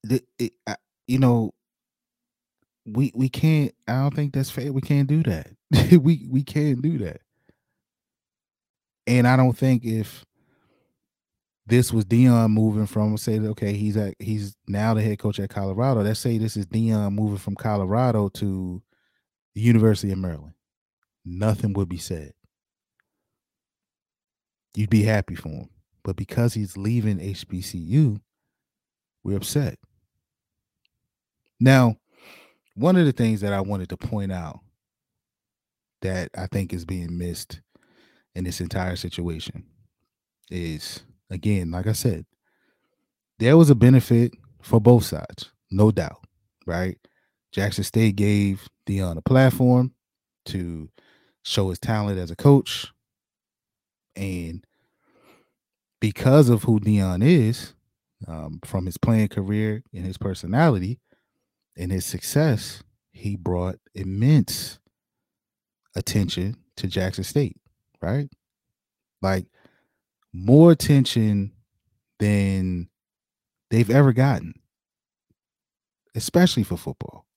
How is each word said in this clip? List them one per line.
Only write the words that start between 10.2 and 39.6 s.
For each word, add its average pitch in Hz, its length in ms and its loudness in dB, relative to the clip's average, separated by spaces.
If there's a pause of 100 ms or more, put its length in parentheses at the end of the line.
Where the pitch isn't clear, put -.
this 120 260 2
was 110 120 0
Deion 117 480 4
moving 107 340 0
from, 107 300 -2
say, 110 240 -4
okay, 107 320 -4
he's 104 240 -2
at, 101 240 -4
he's 101 340 -6 (140)
now 107 260 0
the 110 80 0
head 107 160 -2
coach 104 220 -4
at 98 100 -6
Colorado. 104 520 -2
Let's 107 180 -2
say 117 180 -2
this 113 180 -4
is 101 100 -6
Deion 110 480 -2
moving 104 240 -4
from 98 180 -8
Colorado 107 720 -2
to 92 520 -8 (760)
the 101 40 -8
University 110 520 4
of 92 60 -4
Maryland. 80 360 -8 (680)
Nothing 101 480 -2
would 95 160 -2
be 90 100 -10
said. 78 340 -12 (2500)
You'd 107 140 -2
be 110 120 4
happy 107 320 0
for - 140 -14
him. 76 220 -14 (340)
But 95 100 -6
because 117 400 -2
he's 104 220 -6
leaving 107 440 -2
H 95 280 -12
B 90 120 -10
C 92 180 -12
U, 104 420 0 (1040)
we're 98 120 -4
upset. 127 440 -6 (1800)
Now, 127 380 6 (800)
one 160 220 2
of 175 100 4
the 135 60 2
things 110 280 -2
that 101 120 -4
I 98 80 -2
wanted 95 280 -6
to 92 80 -10
point 101 340 -8
out 87 300 -10 (1400)
that 92 340 -6
I - 100 -10
think 95 260 -6
is 87 120 -10
being 87 320 -8
missed 87 440 -10 (760)
in 90 100 -8
this 87 160 -10
entire 92 360 -6
situation 85 680 -10 (840)